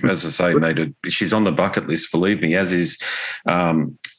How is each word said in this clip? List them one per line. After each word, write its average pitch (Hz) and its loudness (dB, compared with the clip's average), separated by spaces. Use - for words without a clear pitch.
as 92 2
I 80 -2
say, 87 2
mate, 80 2
it, 78 -4
she's 90 0
on 110 2
the 92 2
bucket 95 0
list, 80 -2
believe 95 2
me, 82 2
as 92 2
is, 87 0
um, 82 0